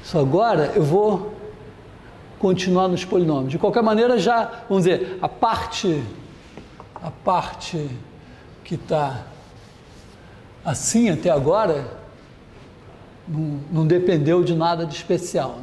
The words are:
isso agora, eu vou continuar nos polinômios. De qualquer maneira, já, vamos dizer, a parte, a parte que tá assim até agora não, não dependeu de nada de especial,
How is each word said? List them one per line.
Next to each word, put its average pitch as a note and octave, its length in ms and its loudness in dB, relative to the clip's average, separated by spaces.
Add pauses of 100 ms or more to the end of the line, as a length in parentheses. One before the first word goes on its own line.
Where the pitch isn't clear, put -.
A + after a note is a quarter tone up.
isso - 140 -2
agora, D#3+ 580 2
eu G3 60 4
vou F#3 520 2 (1040)
continuar F#3 480 2
nos F3+ 180 0
polinômios. D3+ 460 0
De D#3+ 80 -4
qualquer G#3+ 240 2
maneira, A3+ 360 4
já, A3+ 500 0
vamos F#3+ 160 2
dizer, - 380 0
a - 60 -2
parte, F#3+ 720 -2 (1000)
a E3 80 -8
parte - 800 -4 (720)
que - 140 -6
tá C#3+ 480 -2 (1400)
assim A3+ 440 2
até E3 220 2
agora D3+ 560 2 (1400)
não, D3+ 340 -4 (120)
não D#3+ 140 2
dependeu F3 580 2
de F3 100 0
nada E3 300 0
de D3+ 100 -8
especial, D3 680 -4